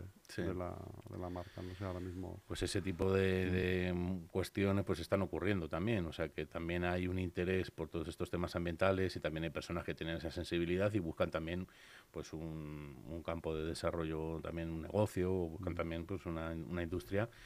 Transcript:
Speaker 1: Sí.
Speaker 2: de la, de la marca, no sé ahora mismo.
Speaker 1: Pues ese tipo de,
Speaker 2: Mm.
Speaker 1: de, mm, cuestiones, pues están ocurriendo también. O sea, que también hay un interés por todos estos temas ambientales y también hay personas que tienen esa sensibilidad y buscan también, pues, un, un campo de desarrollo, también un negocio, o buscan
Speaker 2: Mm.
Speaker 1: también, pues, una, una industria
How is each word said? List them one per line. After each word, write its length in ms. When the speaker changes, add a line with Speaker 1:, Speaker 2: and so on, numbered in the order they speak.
Speaker 1:
Sí. 140
Speaker 2:
de 140
la, 200
de 80
la 100
marca, 320
no 140
sé 100
ahora 140
mismo. 480
Speaker 1:
Pues 160
ese 180
tipo 320
de, 320
Speaker 2:
Mm. 80
Speaker 1:
de, 400
mm, 340
cuestiones, 580
pues 160
están 200
ocurriendo 480
también. 380
O 60
sea, 160
que 180
también 360
hay 240
un 120
interés 500
por 200
todos 180
estos 240
temas 240
ambientales 600
y 40
también 240
hay 80
personas 320
que 100
tienen 240
esa 140
sensibilidad 600
y 60
buscan 300
también, 380
pues, 240
un, 720
un 140
campo 340
de 100
desarrollo, 760
también 300
un 100
negocio, 500
o 180
buscan 240
Speaker 2:
Mm. 40
Speaker 1:
también, 300
pues, 180
una, 260
una 300
industria 480